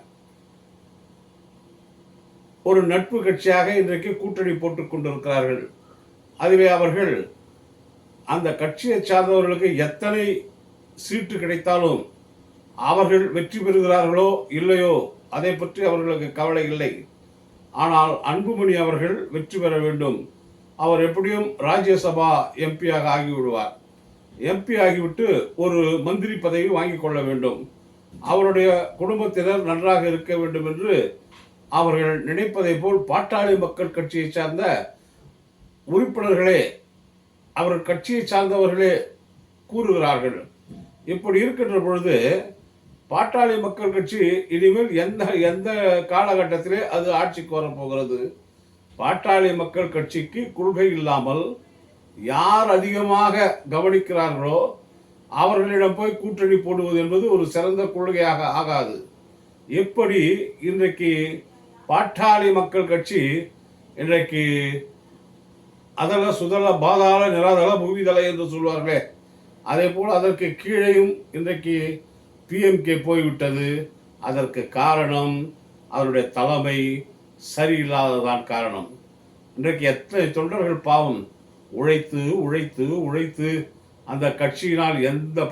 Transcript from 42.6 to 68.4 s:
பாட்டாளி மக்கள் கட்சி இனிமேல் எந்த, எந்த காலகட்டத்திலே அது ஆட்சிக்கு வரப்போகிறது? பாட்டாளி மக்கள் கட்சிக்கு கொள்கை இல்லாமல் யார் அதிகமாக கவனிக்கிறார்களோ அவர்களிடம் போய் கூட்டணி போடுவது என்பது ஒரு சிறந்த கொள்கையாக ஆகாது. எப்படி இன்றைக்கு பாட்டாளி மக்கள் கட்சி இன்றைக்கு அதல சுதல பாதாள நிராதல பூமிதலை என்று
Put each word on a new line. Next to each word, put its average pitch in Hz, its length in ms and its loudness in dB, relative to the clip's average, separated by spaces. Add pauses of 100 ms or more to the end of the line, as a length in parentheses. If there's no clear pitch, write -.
பாட்டாளி 220 520 2
மக்கள் 202 320 -4
கட்சி 190 240 -2 (360)
இனிமேல் 196 360 4 (120)
எந்த, 208 200 -4 (260)
எந்த 190 200 -4 (420)
காலகட்டத்திலே 185 680 0 (160)
அது 170 120 -2 (100)
ஆட்சிக்கு 175 400 -4
வரப்போகிறது? 135 640 -6 (800)
பாட்டாளி 185 500 2 (120)
மக்கள் 170 340 -4
கட்சிக்கு 156 460 -6 (160)
கொள்கை 185 300 2 (100)
இல்லாமல் 139 460 -2 (760)
யார் 175 600 2
அதிகமாக 202 580 2 (380)
கவனிக்கிறார்களோ 165 840 0 (840)
அவர்களிடம் 196 560 2
போய் 214 220 -4
கூட்டணி 196 360 2 (100)
போடுவது 175 360 0
என்பது 185 220 0 (100)
ஒரு 170 200 2
சிறந்த 190 300 0 (100)
கொள்கையாக 170 520 0 (120)
ஆகாது. 135 380 -2 (840)
எப்படி 196 400 0 (480)
இன்றைக்கு 180 420 0 (800)
பாட்டாளி 202 680 2
மக்கள் 180 340 0
கட்சி 170 300 0 (800)
இன்றைக்கு 160 420 0 (1600)
அதல 202 360 0
சுதல 190 320 2 (140)
பாதாள 190 360 6 (140)
நிராதல 180 480 4
பூமிதலை 180 480 2
என்று 170 240 -4